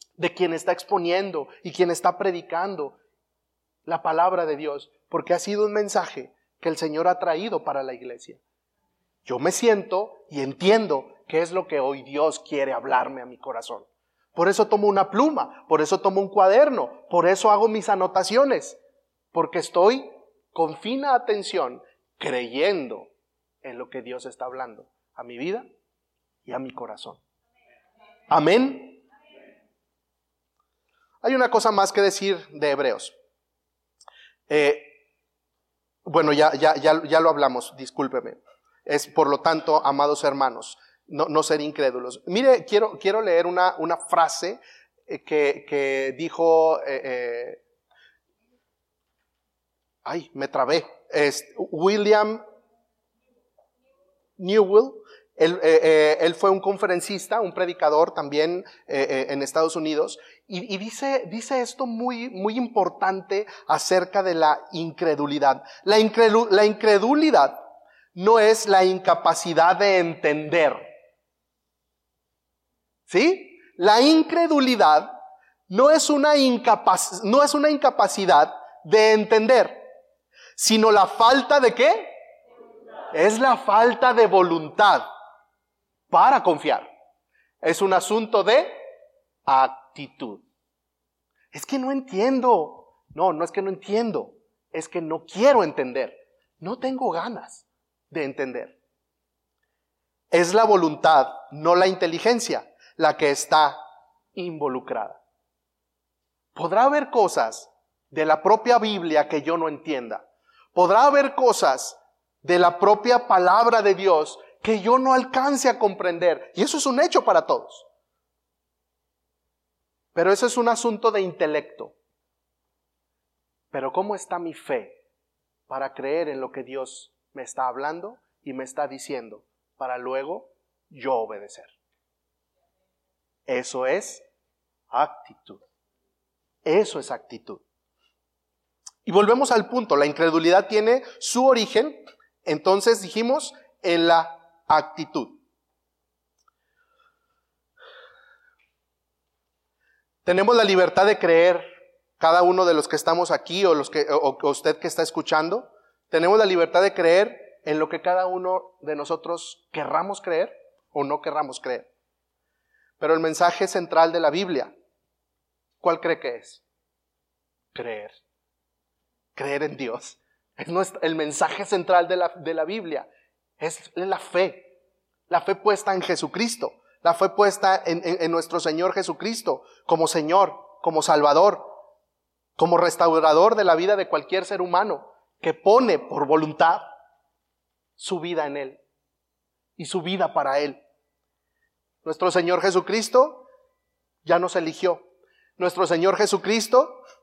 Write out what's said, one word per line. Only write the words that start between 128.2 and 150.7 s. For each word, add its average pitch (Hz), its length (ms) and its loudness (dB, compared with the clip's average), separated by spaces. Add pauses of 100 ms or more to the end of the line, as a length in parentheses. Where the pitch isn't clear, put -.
y 139 120 -14
me 131 100 -10
está 143 240 -8
diciendo 123 580 -14 (300)
para 127 220 -10
luego 135 520 -10 (400)
yo 135 260 -6
obedecer? 107 500 -10 (1800)
Eso 127 400 -6
es 175 380 -6 (640)
actitud. - 760 -8 (1040)
Eso 175 360 -2
es 131 120 -12
actitud. 113 500 -16 (1400)
Y 196 80 -8
volvemos 220 400 4
al 233 180 2
punto, 233 260 -2
la 143 120 4
incredulidad 165 600 2
tiene 220 360 0 (160)
su 254 260 -2
origen, 247 580 0 (400)
entonces 196 600 0
dijimos, 233 500 -4 (300)
en 170 240 2
la 165 240 2 (360)
actitud. 151 600 -2 (4000)
Tenemos 196 320 2
la 226 80 4
libertad 185 420 2